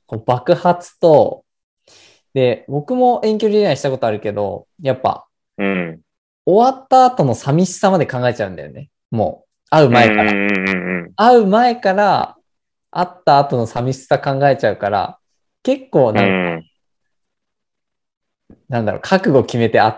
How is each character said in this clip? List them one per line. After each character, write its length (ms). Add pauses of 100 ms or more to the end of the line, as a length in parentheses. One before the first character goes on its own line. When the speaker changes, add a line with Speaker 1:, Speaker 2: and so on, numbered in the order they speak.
Speaker 1:
こ 100
う 80
爆 300
発 440
と、 460 (880)
で、 340
僕 280
も 280
遠 140
距 100
離 120
恋 80
愛 100
し 60
た 80
こ 80
と 80
あ 40
る 80
け 140
ど、 340 (140)
や 140
っ 40
ぱ、 280 (320)
Speaker 2:
う 40
ん。 380 (440)
Speaker 1:
終 300
わ 60
っ 80
た 160
後 180
の 120
寂 320
し 100
さ 140
ま 80
で 80
考 200
え 60
ち 80
ゃ 60
う 20
ん 60
だ 80
よ 80
ね。 180 (220)
も 340
う、 40 (200)
会 160
う 60
前 160
か 80
ら。 160
Speaker 2:
う 40
ん 20
う 100
ん 40
う 120
ん 60
う 40
ん 320
う 40
ん。 60
Speaker 1:
会 220
う 80
前 340
か 140
ら、 440 (540)
会 160
っ 160
た 140
後 200
の 100
寂 260
し 120
さ 140
考 300
え 80
ち 80
ゃ 60
う 60
か 120
ら、 300 (420)
結 280
構 220
な 100
ん 40
か、 40
Speaker 2:
う 40
ん。 360 (2000)
Speaker 1:
な 140
ん 40
だ 60
ろ 60
う、 40
覚 280
悟 140
決 140
め 120
て 100
会 120
っ 60